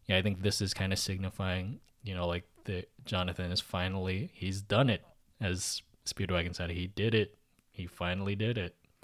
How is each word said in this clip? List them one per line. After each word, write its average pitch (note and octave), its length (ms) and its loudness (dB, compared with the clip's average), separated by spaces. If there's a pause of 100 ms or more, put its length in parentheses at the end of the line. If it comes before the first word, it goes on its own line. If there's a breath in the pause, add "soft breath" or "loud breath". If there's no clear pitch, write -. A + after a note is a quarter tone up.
yeah, F#2+ 120 4
I F#2+ 40 6
think F#2+ 200 0
this G2+ 180 2
is F#2+ 140 0
kinda F#2+ 220 0
signifying, F#2 840 -2 (220)
you G2+ 120 -6
know, F2 120 0
like, F2 180 0 (200)
that F#2 260 -4 (160)
Jonathan F2+ 440 0
is F#2 100 0
finally, F#2 760 -2
he's F#2+ 260 -4
done A2+ 300 4
it. F#2+ 120 0 (380)
As F#2 420 -2 (220)
Speedwagon F2 500 0
said, E2+ 160 -4
he F2+ 180 -2
did G#2+ 260 2
it. G#2+ 240 2 (320)
He F2+ 160 -10
finally F#2+ 480 -2
did A2 240 0
it. F2 160 -4 (300)